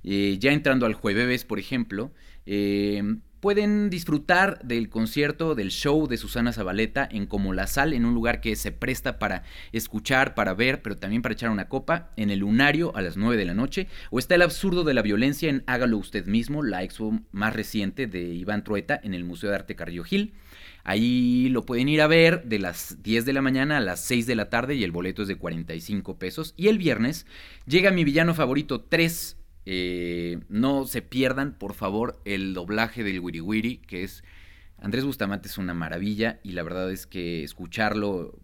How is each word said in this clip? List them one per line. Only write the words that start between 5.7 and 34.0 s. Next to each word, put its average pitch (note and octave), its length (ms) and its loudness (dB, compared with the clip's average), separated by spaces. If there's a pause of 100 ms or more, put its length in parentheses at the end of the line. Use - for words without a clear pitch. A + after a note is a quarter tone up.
de A#2+ 80 0
Susana A#2+ 380 -2
Zabaleta A2 580 0
en G2+ 140 -2
Como G2 280 0
la F#2+ 140 -2
Sal, D3 240 2
en A#2 140 2
un A#2+ 80 4
lugar A#2 260 2
que A2 160 0
se G#2 160 -4
presta B2+ 480 -4
para F#2+ 240 -2 (300)
escuchar, B2+ 600 2
para G2 200 2
ver, B2+ 280 2
pero G2+ 140 -6
también G#2 260 -2
para A#2 120 -2
echar A#2 160 -2
una G2 180 -2
copa, E3 480 -2
en G#2 140 0
el G2 100 0
Lunario C#3+ 560 4
a G#2 60 0
las F2 160 -4
nueve A#2 180 2
de G#2 80 2
la F2 100 -2
noche. C#3 340 -2 (240)
O A#2+ 80 0
está C3 160 2
El F3 80 8
Absurdo F3 420 2
de C#3+ 80 4
la A#2+ 80 4
Violencia B2+ 480 2
en C3+ 180 0
Hágalo B2 300 2
Usted G2 280 -4
Mismo, A#2 380 0
la F#2+ 200 -2
expo A2 360 -2 (140)
más G#2+ 200 -2
reciente G#2+ 540 -4
de F2 260 -6
Iván G2 300 -4
Trueta G2 400 -2
en G2+ 100 -6
el F2 120 -4
Museo F2 240 -6
de G2 80 0
Arte F#2 180 -8
Carrillo E2+ 300 -8
Gil. G3+ 280 0 (520)
Ahí B2 640 4
lo A#2+ 160 2
pueden B2+ 240 0
ir D3+ 120 4
a D3+ 60 8
ver E3 380 6
de A2 140 0
las F2+ 440 -6
diez A2+ 220 2
de C3+ 80 0
la C#3 80 2
mañana C3+ 340 2
a C3+ 60 2
las F2+ 180 -2
seis A#2 260 0
de B2 100 0
la G#2+ 140 -2
tarde B2 260 0
y A2 100 2
el E2+ 60 -2
boleto F#2 300 -4
es G2 60 -2
de F#2+ 80 -4
cuarenta E2 400 -6
y E2 60 -8
cinco F#2+ 360 -6
pesos. F#2 380 -8
Y F#3 140 4
el A3 80 6
viernes C#3 480 0 (400)
llega F#3 260 6
Mi F3 140 4
Villano D#3+ 280 4
Favorito C#3+ 460 0
tres. E3 560 0 (300)
Eh, F2 840 -2
no C3 360 2
se B2+ 160 -6
pierdan, C3 560 -2
por G2 160 -8
favor, G#2+ 520 -2
el F#2+ 280 -2
doblaje G#2+ 480 -2
del F#2+ 200 -2
Wiri E2+ 180 -6
Wiri, A2 380 -2
que F#2 260 -10